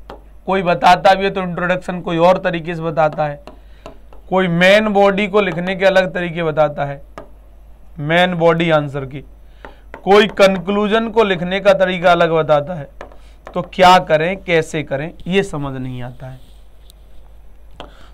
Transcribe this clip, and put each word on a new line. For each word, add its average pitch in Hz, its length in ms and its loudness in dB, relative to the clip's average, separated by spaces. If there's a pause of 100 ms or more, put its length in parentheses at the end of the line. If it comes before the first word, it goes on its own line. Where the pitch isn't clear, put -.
(460)
कोई 190 160 -2
बताता 175 520 4
भी 190 100 0
है 196 60 -2
तो 196 120 -6
इंट्रोडक्शन 180 580 -4
कोई 170 160 -6
और 180 220 4
तरीके 170 360 -6
से 160 80 -8
बताता 156 440 -2
है, 147 180 -12 (840)
कोई 185 200 0
मेन 190 400 4
बॉडी 202 380 2
को 202 140 0
लिखने 180 360 -4
के 180 80 0
अलग 185 300 2
तरीके 175 280 -6
बताता 147 420 -2
है, 143 180 -10 (960)
मेन 175 360 0
बॉडी 165 360 2
आंसर 143 340 -2
की, 135 160 -14 (840)
कोई 208 240 4
कंक्लूजन 202 840 0
को 220 160 2
लिखने 185 360 -2
का 196 120 4
तरीका 185 400 2
अलग 170 180 2
बताता 156 440 0
है। 143 140 -12 (680)
तो 180 80 -4
क्या 180 360 6
करें, 165 440 0
कैसे 160 400 -2
करें, 147 320 -8 (120)
ये 185 160 0
समझ 143 380 -8
नहीं 127 220 -10
आता 127 240 -14
है। 131 140 -18 (1700)